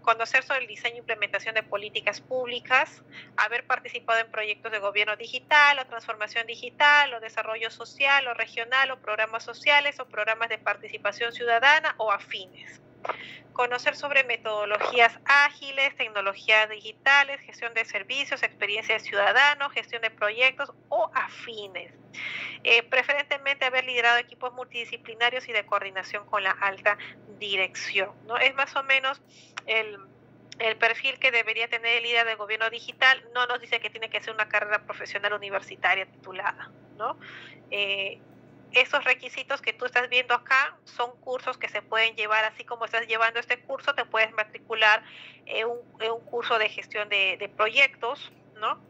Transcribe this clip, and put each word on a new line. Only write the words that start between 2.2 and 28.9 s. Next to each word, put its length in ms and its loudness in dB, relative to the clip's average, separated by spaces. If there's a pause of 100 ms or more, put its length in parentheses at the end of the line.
públicas, 800 -2 (340)
haber 300 -2
participado 540 -2
en 100 -4
proyectos 420 -6
de 60 -4
gobierno 380 -2
digital, 640 4
o 60 -6
transformación 600 -6
digital, 680 4
o 80 -8
desarrollo 500 -6
social, 560 0
o 60 -4
regional, 580 -2
o 100 -6
programas 440 -4
sociales, 560 2
o 80 -10
programas 400 -2
de 80 -4
participación 800 -4
ciudadana, 640 4
o 120 0
afines. 680 -8 (720)
Conocer 420 0
sobre 300 2
metodologías 1040 2
ágiles, 680 2
tecnologías 760 2
digitales, 720 2
gestión 320 -10
de 100 0
servicios, 580 -6
experiencia 520 -2
de 60 -2
ciudadano, 680 2
gestión 320 -8
de 80 -2
proyectos 640 0 (160)
o 260 0
afines. 800 -8 (720)
Eh, 180 6
preferentemente 840 0
haber 200 0
liderado 340 2
equipos 360 -6
multidisciplinarios 960 -6
y 40 -10
de 140 -2
coordinación 600 -4
con 160 -2
la 80 0
alta 480 0 (400)
dirección, 720 -2 (160)
¿no? 120 -4
Es 160 2
más 200 -2
o 80 -2
menos 400 0 (440)